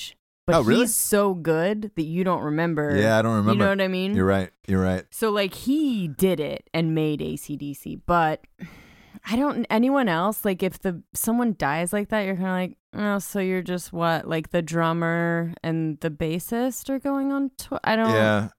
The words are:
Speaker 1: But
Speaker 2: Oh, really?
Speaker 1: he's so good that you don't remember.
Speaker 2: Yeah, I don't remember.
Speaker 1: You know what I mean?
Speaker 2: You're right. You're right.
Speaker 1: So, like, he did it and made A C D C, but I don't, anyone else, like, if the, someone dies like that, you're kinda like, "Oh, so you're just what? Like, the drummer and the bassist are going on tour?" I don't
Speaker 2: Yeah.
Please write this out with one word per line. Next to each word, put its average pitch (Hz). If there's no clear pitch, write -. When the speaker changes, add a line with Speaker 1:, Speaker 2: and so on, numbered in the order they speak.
Speaker 1:
But -
Speaker 2:
Oh, -
really? 123
Speaker 1:
he's 233
so 202
good 180
that 165
you 160
don't 175
remember. 151
Speaker 2:
Yeah, 110
I 113
don't 113
remember. 107
Speaker 1:
You 113
know 196
what 196
I -
mean? 190
Speaker 2:
You're 185
right. -
You're 95
right. 92
Speaker 1:
So, 220
like, 202
he 254
did 175
it 143
and 165
made 156
A 156
C 147
D 143
C, -
but 160
I 226
don't, 262
anyone 247
else, 180
like, 196
if -
the, 175
someone 233
dies 160
like 202
that, 214
you're 190
kinda 185
like, 185
"Oh, 208
so -
you're 185
just 180
what? 165
Like, 160
the 175
drummer 170
and 160
the 165
bassist 180
are 269
going 277
on 277
tour?" -
I 220
don't 220
Speaker 2:
Yeah. 110